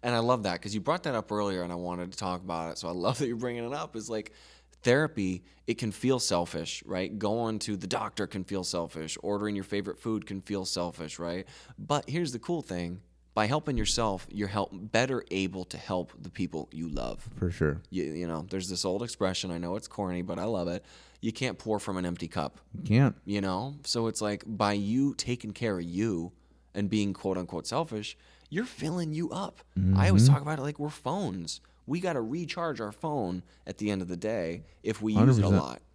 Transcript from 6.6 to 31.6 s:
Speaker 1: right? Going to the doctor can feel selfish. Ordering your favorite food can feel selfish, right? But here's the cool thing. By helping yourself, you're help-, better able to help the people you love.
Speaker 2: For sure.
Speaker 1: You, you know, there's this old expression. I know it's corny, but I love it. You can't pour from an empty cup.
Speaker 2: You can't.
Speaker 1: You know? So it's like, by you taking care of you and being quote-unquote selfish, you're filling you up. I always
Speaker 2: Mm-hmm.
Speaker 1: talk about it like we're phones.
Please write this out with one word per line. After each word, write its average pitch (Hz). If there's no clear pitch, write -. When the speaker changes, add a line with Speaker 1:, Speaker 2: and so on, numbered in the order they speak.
Speaker 1:
right? 92
Going 110
to 104
the 92
doctor 107
can 95
feel 92
selfish. 82
Ordering 101
your 95
favorite 101
food 110
can 98
feel 98
selfish, 85
right? 85
But 143
here's 151
the 120
cool 165
thing. 87
By 107
helping 143
yourself, 107
you're 104
help-, 101
better 123
able 92
to -
help 90
the 90
people 82
you 82
love. 64
Speaker 2:
For 90
sure. 80
Speaker 1:
You, 90
you 80
know, 80
there's 92
this 92
old 98
expression. 95
I 85
know 87
it's -
corny, 90
but 90
I 90
love 95
it. 87
You 110
can't 117
pour 107
from 98
an 90
empty 87
cup. -
Speaker 2:
You -
can't. 120
Speaker 1:
You 101
know? 98
So 117
it's 110
like, 104
by 104
you 117
taking 120
care 104
of 85
you 87
and 101
being 101
quote-unquote 90
selfish, 120
you're 202
filling 165
you 160
up. -
I 95
always 101
Speaker 2:
Mm-hmm. 135
Speaker 1:
talk 139
about 151
it -
like 147
we're 147
phones. 123